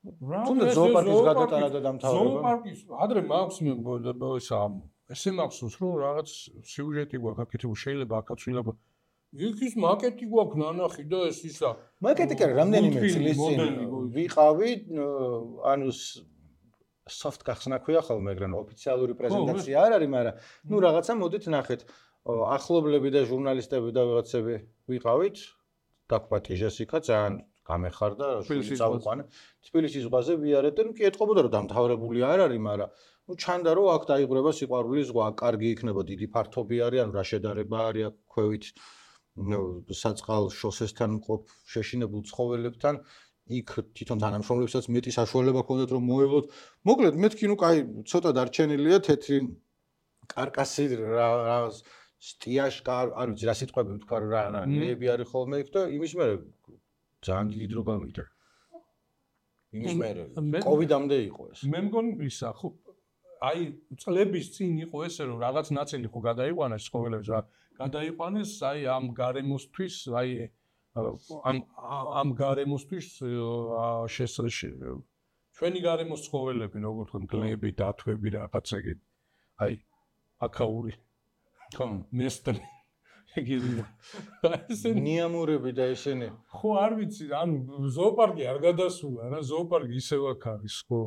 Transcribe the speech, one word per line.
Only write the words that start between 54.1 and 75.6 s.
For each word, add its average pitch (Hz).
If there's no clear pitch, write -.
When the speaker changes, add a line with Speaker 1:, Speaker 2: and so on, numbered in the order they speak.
Speaker 2:
რა, 107
რა, 98
Speaker 1:
მმ. 139
Speaker 2:
რეები 123
არის 120
ხოლმე 131
იქ 139
და 196
იმის 156
მერე 143
ძალიან 95
დიდი 104
დრო 110
გავიდა. 101
იმის 113
Speaker 1:
მე, 170
Speaker 2:
მერე, 101
Speaker 1:
მე, 151
Speaker 2:
კოვიდამდე 143
იყო 101
ეს. -
Speaker 1:
მე 147
მგონი 226
ისა, 131
ხო, 156
აი, 156
წლების 180
წინ 185
იყო 165
ესე, 170
რომ 120
რაღაც 131
ნაწილი 143
ხო 113
გადაიყვანეს 123
ცხოველებს, 113
რა, 113
გადაიყვანეს, 165
აი, 143
ამ 131
გარემოსთვის, 135
აი, 123
ამ, 131
ამ 139
გარემოსთვის, 139
ა, 117
შეს-, 120
შე-, -
ჩვენი 180